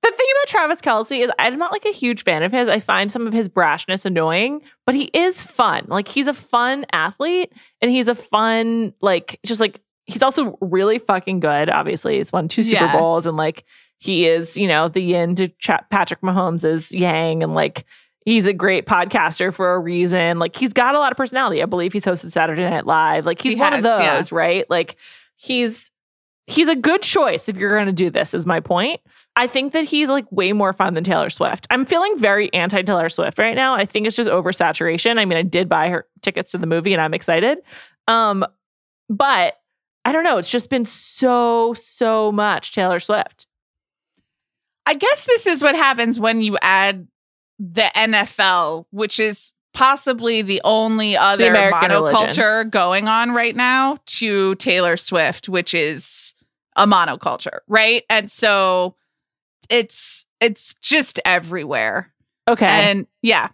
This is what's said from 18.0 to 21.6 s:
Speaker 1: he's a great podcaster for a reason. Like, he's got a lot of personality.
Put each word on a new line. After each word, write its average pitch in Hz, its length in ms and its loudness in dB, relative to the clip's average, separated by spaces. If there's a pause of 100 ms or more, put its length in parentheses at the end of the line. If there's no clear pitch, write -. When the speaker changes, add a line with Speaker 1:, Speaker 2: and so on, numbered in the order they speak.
Speaker 1:
he's 220 240 2
a 202 60 2
great 185 320 0
podcaster 180 680 0
for 180 200 0
a 180 60 0
reason. 175 600 0
Like, 170 160 -4
he's 254 180 -2
got 254 220 2
a 294 40 2
lot 277 120 0
of 247 60 -8
personality. 247 440 -2